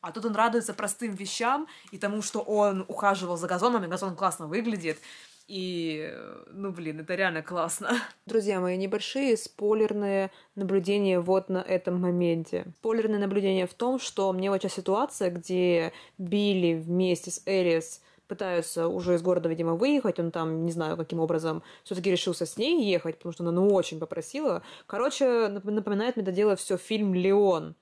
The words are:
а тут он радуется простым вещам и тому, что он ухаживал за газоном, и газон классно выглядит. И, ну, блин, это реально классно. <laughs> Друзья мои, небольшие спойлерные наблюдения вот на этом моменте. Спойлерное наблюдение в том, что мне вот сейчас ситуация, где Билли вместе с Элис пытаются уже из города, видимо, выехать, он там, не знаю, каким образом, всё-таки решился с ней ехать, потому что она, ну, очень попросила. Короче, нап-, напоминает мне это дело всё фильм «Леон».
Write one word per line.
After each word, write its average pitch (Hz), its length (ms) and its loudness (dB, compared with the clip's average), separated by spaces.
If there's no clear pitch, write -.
а 175 120 -10
тут 220 140 -6
он 214 100 0
радуется 220 380 2
простым 214 400 -6
вещам 233 520 -2
и 196 80 -14
тому, 208 240 -2
что 208 180 -4
он 202 460 2
ухаживал 185 500 0
за 170 120 -6
газоном, 196 360 2
и 170 40 -6
газон 185 260 -4
классно 175 320 -2
выглядит. 180 520 -2
И, 170 640 -6
ну, 196 180 -8
блин, 160 300 -8
это 175 160 -6
реально 175 260 0
классно. 180 560 -2
<laughs> - 160 -20
Друзья 208 340 0
мои, 180 180 0
небольшие 214 580 0
спойлерные 208 920 0
наблюдения 196 680 2
вот 185 280 2
на 185 100 0
этом 180 420 0
моменте. 175 640 0
Спойлерное 220 400 0
наблюдение 196 480 0
в - 80 -10
том, 254 240 -2
что 196 340 -2
мне 185 180 0
вот 190 120 0
сейчас 196 120 -4
ситуация, 196 560 0
где 175 640 0
Билли 185 580 2
вместе 175 560 0
с - 140 -8
Элис 175 560 0
пытаются 175 640 -2
уже 180 260 2
из 165 80 2
города, 175 260 2
видимо, 165 260 0
выехать, 240 440 2
он 170 120 0
там, 160 340 -2
не 170 80 0
знаю, 165 240 -2
каким 165 240 -4
образом, 160 420 0
всё-таки 185 260 -2
решился 175 360 0
с - 100 -10
ней 294 260 2
ехать, 175 340 0
потому 170 160 -10
что 175 120 -10
она, 170 80 0
ну, 185 160 4
очень 165 320 2
попросила. 175 640 -4
Короче, 254 380 0
нап-, 196 220 -6
напоминает 208 460 0
мне 220 60 -2
это 185 100 -2
дело 202 240 4
всё 185 220 -2
фильм 214 360 0
«Леон». 180 680 4